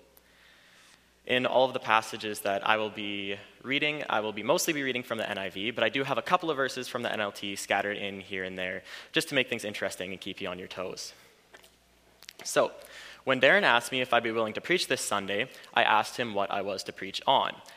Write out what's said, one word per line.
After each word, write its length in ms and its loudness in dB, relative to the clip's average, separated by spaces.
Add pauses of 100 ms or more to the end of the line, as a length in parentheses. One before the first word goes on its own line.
(1300)
In 200 2
all 180 6
of 80 0
the 80 -4
passages 600 0
that 280 0
I 80 6
will 140 0
be 480 -6 (240)
reading, 480 -2
I 100 2
will 140 -2
be 80 -8
mostly 320 2
be 80 -4
reading 200 -2
from 140 -4
the 100 -2
N 120 -4
I 100 -4
V, 220 -4
but 120 0
I 60 4
do 160 0
have 140 -2
a 40 -4
couple 280 2
of 80 -2
verses 280 -2
from 140 -4
the 100 -2
N 80 -4
L 140 -2
T 240 -8
scattered 400 0
in 240 -6
here 240 -6
and 140 -8
there, 240 -4 (300)
just 180 0
to 40 -4
make 140 4
things 160 -4
interesting 460 -6
and 100 -10
keep 220 -10
you 60 -4
on 100 -6
your 100 -12
toes. 460 -8 (1300)
So, 280 2 (520)
when 160 4
Darren 220 8
asked 280 6
me 120 0
if 100 -2
I'd 100 6
be 100 0
willing 200 0
to 80 -6
preach 260 0
this 140 0
Sunday, 480 -2 (240)
I 100 4
asked 360 4
him 160 -2
what 160 0
I 100 0
was 220 -4
to 100 -10
preach 340 -8
on. 280 4 (220)